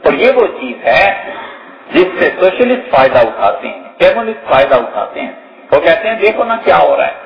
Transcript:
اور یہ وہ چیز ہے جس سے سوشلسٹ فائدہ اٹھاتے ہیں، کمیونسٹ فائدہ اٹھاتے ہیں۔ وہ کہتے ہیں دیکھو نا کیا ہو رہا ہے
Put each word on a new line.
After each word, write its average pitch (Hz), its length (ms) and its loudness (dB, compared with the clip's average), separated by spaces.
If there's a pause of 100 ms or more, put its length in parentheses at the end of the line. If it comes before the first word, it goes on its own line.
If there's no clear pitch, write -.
اور - 100 2
یہ 240 220 2
وہ 220 120 2 (120)
چیز 123 280 -8
ہے - 440 0 (600)
جس 180 140 4 (120)
سے 160 100 2 (100)
سوشلسٹ 240 560 0
فائدہ 131 220 4
اٹھاتے 113 500 0
ہیں، - 160 -14 (160)
کمیونسٹ 220 540 0
فائدہ 135 220 4
اٹھاتے - 460 -4
ہیں۔ - 100 -10 (400)
وہ 143 80 4
کہتے 170 280 0
ہیں 220 80 -2
دیکھو 214 280 0
نا 226 200 -2
کیا 262 140 4
ہو 139 200 4
رہا 139 100 0
ہے - 40 -6 (140)